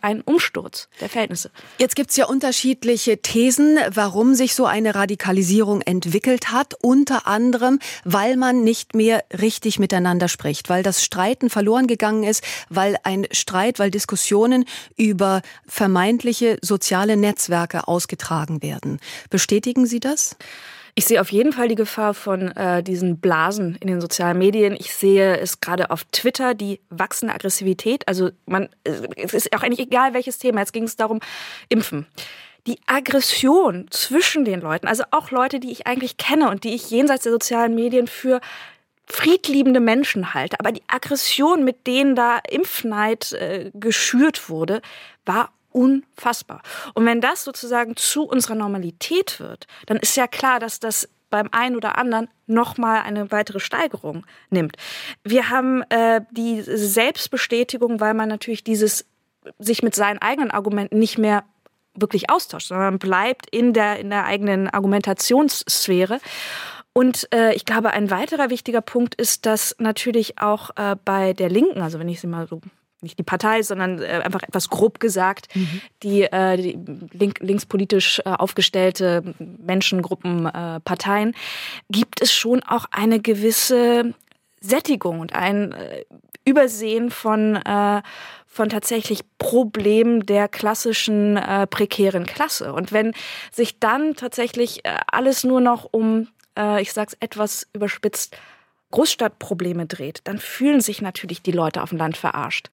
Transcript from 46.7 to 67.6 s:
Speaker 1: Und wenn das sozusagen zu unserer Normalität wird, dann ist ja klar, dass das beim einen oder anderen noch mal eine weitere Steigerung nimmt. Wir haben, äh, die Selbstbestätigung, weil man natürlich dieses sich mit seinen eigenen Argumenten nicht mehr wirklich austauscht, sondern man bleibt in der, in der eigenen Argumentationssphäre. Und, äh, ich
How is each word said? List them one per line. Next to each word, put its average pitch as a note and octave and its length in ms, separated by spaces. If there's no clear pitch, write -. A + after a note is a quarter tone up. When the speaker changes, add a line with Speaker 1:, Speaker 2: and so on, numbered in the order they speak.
Speaker 1:
Und A3 140
wenn A#3 120
das C#4 240
sozusagen A#3+ 520
zu - 300
unserer A#3+ 280
Normalität G#3 840
wird, - 260
dann A3 100
ist - 180
ja B3 120
klar, B3+ 320
dass A3+ 200
das - 300
beim G#3 200
einen B3 240
oder A3 220
anderen A#3 300
noch A#3 320
mal A3 240
eine G#3 300
weitere G#3 280
Steigerung - 640
nimmt. E3 260
Wir A#3 260
haben, C4 400
äh, A3+ 400
die A#3 320
Selbstbestätigung, A#3 1400
weil G#3+ 140
man A3 160
natürlich G#3+ 340
dieses G#3+ 440
sich G#3+ 240
mit A#3 140
seinen G#3 240
eigenen C4 320
Argumenten G3+ 480
nicht A3 180
mehr G#3+ 260
wirklich G3+ 340
austauscht, - 380
sondern F#3+ 240
man F#3+ 80
bleibt F#3+ 500
in A#3 240
der, G#3 240
in G3+ 140
der G3+ 140
eigenen G3+ 440
Argumentationssphäre. G3+ 1500
Und, B3+ 400
äh, A3+ 220
ich G3+ 100